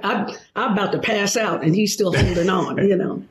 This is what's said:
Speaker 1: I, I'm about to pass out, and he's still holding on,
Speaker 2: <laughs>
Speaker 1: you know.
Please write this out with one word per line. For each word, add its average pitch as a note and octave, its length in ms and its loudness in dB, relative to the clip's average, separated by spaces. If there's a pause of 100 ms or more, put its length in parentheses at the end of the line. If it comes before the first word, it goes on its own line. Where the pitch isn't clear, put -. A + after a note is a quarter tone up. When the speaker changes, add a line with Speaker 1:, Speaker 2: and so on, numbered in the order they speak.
Speaker 1:
I, G#3 280 -2 (240)
I'm A3+ 180 0
about G3 180 0
to D#3 80 0
pass G3+ 360 0
out, G3+ 280 -2
and D#3+ 120 4
he's G#3 180 2
still F3+ 200 0
holding F3 360 2
on, D#3 280 0
Speaker 2:
<laughs> G3 100 2
Speaker 1:
you G3 80 4
know. - 360 -4